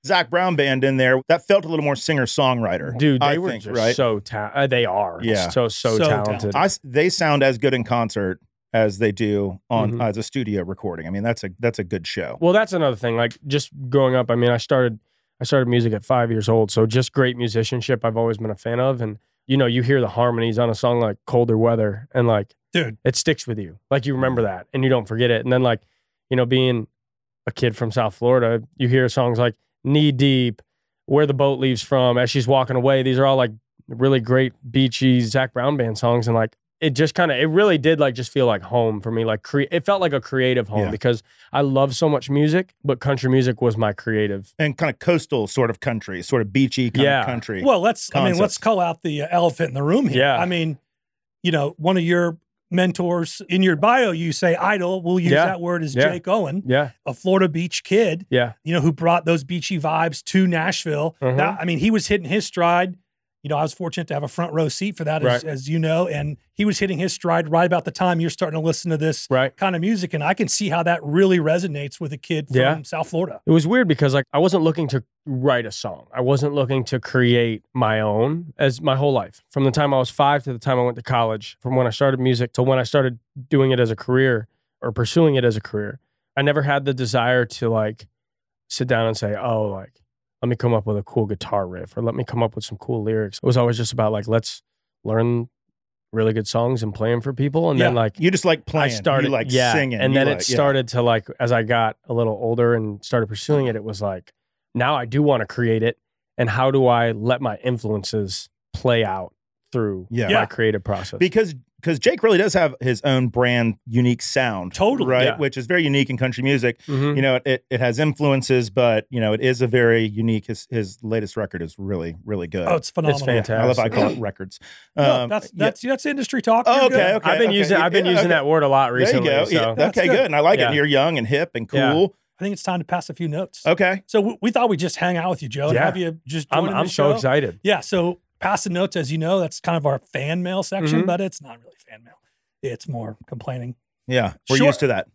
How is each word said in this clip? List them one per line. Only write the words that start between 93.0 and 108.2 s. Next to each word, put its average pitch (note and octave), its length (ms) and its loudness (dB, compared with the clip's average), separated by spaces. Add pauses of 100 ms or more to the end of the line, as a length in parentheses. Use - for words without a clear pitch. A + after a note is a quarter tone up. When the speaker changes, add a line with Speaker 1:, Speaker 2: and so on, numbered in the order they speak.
Speaker 2:
lyrics." A2 340 -4
It - 80 -10
was B2 120 4
always A#2+ 200 2
just A#2 160 -4
about, A2 180 0
like, G#2+ 160 -6
let's A2 360 -4 (400)
learn A#2 460 0 (600)
really A2 220 0
good A2 140 -4
songs A#2+ 340 -2
and G#2+ 140 -6
play A2 180 -2
'em A#2+ 80 -2
for C3+ 100 -8
people. C#3+ 380 -2
And C3+ 100 0
then, B2+ 140 2
Speaker 3:
Yeah. A#2+ 80 0
Speaker 2:
like, G#2+ 180 -2
Speaker 1:
You F3 120 4
just - 120 -2
like E3 160 2
Speaker 2:
I - 120 -14
Speaker 1:
playing. D3 200 0
Speaker 2:
started, C3+ 360 0
Speaker 1:
You C#3 60 -2
like A#2+ 180 -2
Speaker 2:
yeah. B2 200 4
Speaker 1:
singing. B2+ 280 0
Speaker 2:
And C3+ 140 2
Speaker 1:
You C#3 60 4
Speaker 2:
then C3+ 100 2
Speaker 1:
like, C#3 120 -2
Speaker 2:
it - 80 -4
Speaker 1:
yeah. B2 60 0
Speaker 2:
started C3+ 340 2
to, B2 140 -2
like, A2+ 240 2 (120)
as A#2+ 120 0
I A#2 100 2
got A2+ 360 0 (120)
a A#2+ 40 -4
little A2+ 280 0
older A#2 320 2
and G#2+ 320 -4
started A#2 220 0
pursuing C3+ 400 -2
it, A2+ 80 -2
it G#2 80 -8
was G#2 180 -8
like, F#2+ 320 -8 (400)
now B2+ 220 0
I B2 100 -4
do C3 160 -2
wanna C3 240 2
create A2+ 380 0
it. A#2 140 -2 (400)
And A#2+ 120 0
how C3 220 0
do C3+ 160 4
I A#2 240 4
let A#2 300 -2
my A2 160 -4
influences G#2+ 920 -4 (240)